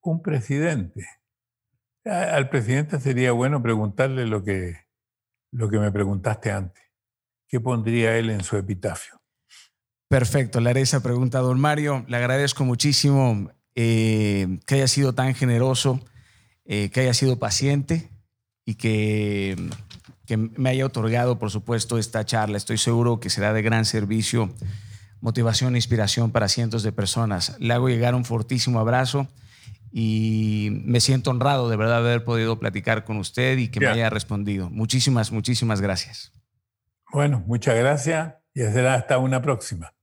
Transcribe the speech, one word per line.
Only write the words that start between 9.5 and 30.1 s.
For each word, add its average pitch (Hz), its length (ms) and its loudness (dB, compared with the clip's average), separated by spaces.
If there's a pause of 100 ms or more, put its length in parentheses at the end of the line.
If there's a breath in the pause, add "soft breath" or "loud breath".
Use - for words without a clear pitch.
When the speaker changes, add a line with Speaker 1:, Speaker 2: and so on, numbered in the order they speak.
Speaker 2:
Perfecto, 123 540 2
le 117 80 4
haré 131 120 2
esa 131 220 0
pregunta 123 360 0
a - 20 2
don 127 180 2
Mario. 147 480 0
Le 120 100 -6
agradezco 135 460 0
muchísimo, 127 880 2 (240)
eh, 107 920 2
que 139 100 2
haya 135 120 2
sido 135 260 2
tan 127 220 0
generoso, 127 640 2 (640 soft breath)
eh, 104 280 -2
que 131 100 0
haya 127 120 2
sido 127 260 2
paciente 143 720 -2 (560)
y 110 100 -4
que, 104 800 0 (720)
que 113 120 -2
me 113 320 -2
haya 131 160 0
otorgado, 120 540 0
por 104 120 -2
supuesto, 113 460 -2
esta 110 280 -2
charla. 107 320 -2
Estoy 113 200 -4
seguro 117 420 2
que 95 100 -8
será 104 240 0
de 110 80 0
gran 113 240 2
servicio, 110 640 0 (720 loud breath)
motivación 117 540 0
e - 20 2
inspiración 113 540 2
para 107 180 2
cientos 117 340 -2
de 107 80 0
personas. 101 680 -2
Le 117 140 0
hago 123 160 2
llegar 120 260 2
un 123 100 0
fortísimo 120 540 0
abrazo 127 480 0 (640 loud breath)
y 110 760 0 (140)